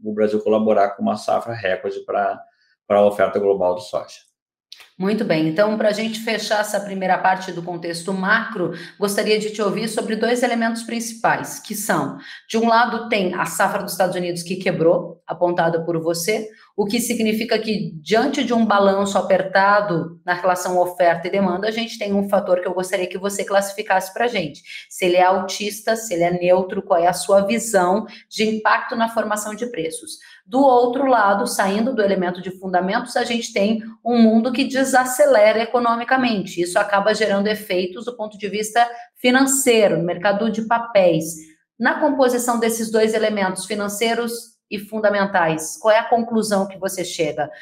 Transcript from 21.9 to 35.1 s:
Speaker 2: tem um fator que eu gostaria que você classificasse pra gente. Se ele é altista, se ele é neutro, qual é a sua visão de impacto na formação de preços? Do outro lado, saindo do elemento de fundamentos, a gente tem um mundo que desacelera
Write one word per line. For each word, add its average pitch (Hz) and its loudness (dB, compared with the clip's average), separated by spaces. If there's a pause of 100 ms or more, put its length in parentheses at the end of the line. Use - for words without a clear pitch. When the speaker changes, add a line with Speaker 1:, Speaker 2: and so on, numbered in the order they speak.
Speaker 2:
tem 202 -4
um 202 0
fator 185 2
que 208 -6
eu 190 -4
gostaria 185 -4
que 202 -10
você 196 -6
classificasse 196 -2
pra 233 -2
gente. 202 -6 (280)
Se - -4
ele 180 4
é 180 6
altista, 202 0
se - -8
ele 170 0
é 175 2
neutro, 185 2
qual 175 2
é 175 4
a 180 2
sua 196 2
visão 202 0 (240)
de 214 -2
impacto 220 0
na 226 0
formação 214 -4
de 240 -6
preços? - -8 (280)
Do 233 0
outro 254 4
lado, 214 2
saindo 214 0
do 214 0
elemento 185 0
de 180 -10
fundamentos, 190 -2
a 247 0
gente 233 -4
tem 214 0 (240)
um 233 4
mundo 226 6
que 269 0
desacelera 254 4